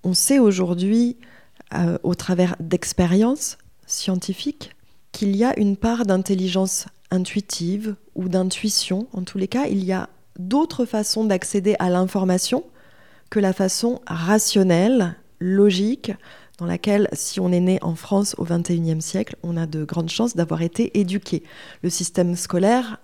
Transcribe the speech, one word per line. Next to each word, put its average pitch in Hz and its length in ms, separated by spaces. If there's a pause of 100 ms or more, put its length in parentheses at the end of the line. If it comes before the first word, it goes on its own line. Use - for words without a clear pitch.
On 180 80
sait 277 260
aujourd'hui, 202 760 (580)
euh, 170 280
au 180 120
travers 180 460
d'expériences 185 960 (300)
scientifiques, - 880 (360)
qu'il 196 220
y 220 100
a 262 140
une 202 200
part 233 260
d'intelligence 190 840 (240)
intuitive 190 840 (180)
ou 180 140
d'intuition. 185 840
En 185 100
tous 190 160
les 190 100
cas, 269 180
il 196 160
y 185 100
a 185 160 (300)
d'autres 247 460
façons 220 400
d'accéder 202 540
à 180 100
l'information 185 760 (680)
que 214 100
la 190 120
façon 220 540
rationnelle, 185 1120 (220)
logique, 196 760 (460)
dans 170 80
laquelle, 202 480
si - 260
on 185 100
est 175 100
né 185 220
en 165 120
France 202 440
au - 60
vingt 170 260
et 175 60
unième 160 240
siècle, - 420
on 170 140
a 165 100
de 156 180
grandes 165 260
chances 240 260
d'avoir 165 260
été 208 380
éduqué. 185 420 (400)
Le 175 80
système 175 460
scolaire 214 680